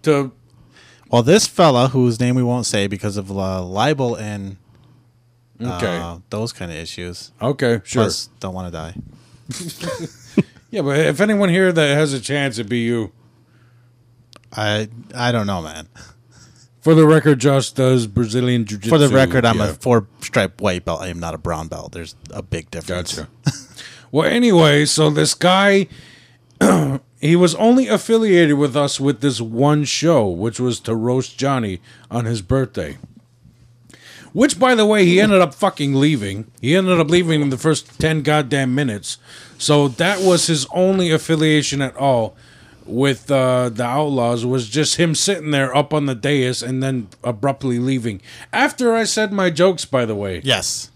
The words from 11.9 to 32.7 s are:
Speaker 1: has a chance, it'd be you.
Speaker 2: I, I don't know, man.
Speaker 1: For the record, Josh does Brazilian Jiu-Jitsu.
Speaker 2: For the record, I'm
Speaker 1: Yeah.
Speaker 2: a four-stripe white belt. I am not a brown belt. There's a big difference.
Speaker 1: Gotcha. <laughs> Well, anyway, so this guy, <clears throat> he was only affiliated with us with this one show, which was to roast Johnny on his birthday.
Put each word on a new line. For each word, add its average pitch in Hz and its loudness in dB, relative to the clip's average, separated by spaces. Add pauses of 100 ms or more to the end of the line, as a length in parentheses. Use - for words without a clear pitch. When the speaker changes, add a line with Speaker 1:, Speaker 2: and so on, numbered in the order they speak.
Speaker 1:
has 151 0
a 131 -6
chance, 135 -4
it'd 107 -8
be 123 -2
you. 117 -4 (1400)
Speaker 2:
I, 107 -4 (260)
I 123 -2
don't 113 -2
know, 98 -4
man. 80 -14 (960)
Speaker 1:
For 160 4
the 156 8
record, 151 6
Josh 135 2
does 127 2
Brazilian 120 0
Jiu-Jitsu. 104 -8
Speaker 2:
For 156 4
the 143 6
record, 131 4
I'm 113 2
Speaker 1:
Yeah. 104 0
Speaker 2:
a 80 -6
four-stripe - -2
white 92 -2
belt. 85 -6
I 92 -8
am 85 -10
not 82 -8
a 80 -12
brown 80 -6
belt. - -14
There's 85 -14 (160)
a 104 -12
big - -10
difference. 87 -8
Speaker 1:
Gotcha. 78 -12 (160)
<laughs> - -6 (420)
Well, 151 0
anyway, 165 4
so 156 2
this 151 0
guy, 196 2 (680)
<clears throat> 147 2 (200)
he 160 4
was 175 4
only 240 2
affiliated 196 2
with 139 0
us 143 0
with 139 0
this 123 -2
one 139 2
show, 147 2
which 95 -4
was 123 -2
to 110 -4
roast 123 -2
Johnny 123 -2 (300)
on 117 -4
his 113 -4
birthday. 95 -4 (1400)